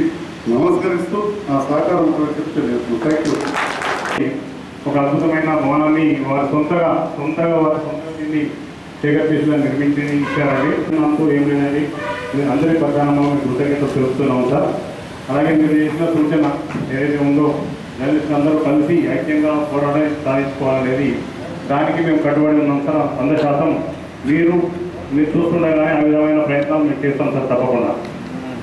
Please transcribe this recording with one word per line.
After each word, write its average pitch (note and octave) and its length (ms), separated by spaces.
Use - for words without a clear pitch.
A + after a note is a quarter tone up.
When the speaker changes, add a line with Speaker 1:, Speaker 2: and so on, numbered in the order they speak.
Speaker 1:
నమస్కరిస్తూ F3 680
నా C#3 100
సహకారం E3 500
కూడా D3+ 200
చెప్తే - 220
చేస్తున్నాను. A#2 360
Thank D#3 180
you. C3+ 120
Speaker 2:
ఒక C#3 140
అద్భుతమైన D#3+ 500
భవనాన్ని D3+ 420
వారి - 240
సొంతగా, E3 400
సొంతగా E3 460
వారి D#3 240
సొంత D3 180
దీన్ని D3+ 240
శేఖర్ D3+ 300
కృష్ణ D3+ 340
నిర్మించి C#3+ 380
ఇచ్చారండి. C#3 560
అంటూ D3+ 180
ఏం C#3+ 140
లేదండి, C#3+ 320
అందరి D#3+ 300
పక్షాన C#3+ 420
కృతజ్ఞతలు C#3+ 540
తెలుపుతున్నాం B2+ 560
సార్. - 160
అలాగే D3+ 300
మీరు D3+ 200
చేసిన D3+ 340
సూచన D3+ 300
ఏదైతే C#3+ 320
ఉందో D3 200
జర్నలిస్టులు D3 400
అందరూ D#3 180
కలిసి D3+ 280
ఐక్యంగా D3+ 380
పోరాటం C#3+ 400
సాధించుకోవాలనేది C3+ 840
దానికి D#3+ 360
మేము D#3 200
కట్టుబడి D3+ 380
ఉన్నాం C#3 240
సార్. D3+ 180
వంద D3 140
శాతం D3 260
మీరు, E3+ 280
మీరు D3+ 200
చూస్తుండగానే D#3+ 600
ఆ D3 100
విధమైన D3+ 440
ప్రయత్నం D3 380
మేము - 180
చేస్తాం C3+ 280
సార్ B2+ 180
తప్పకుండా. - 400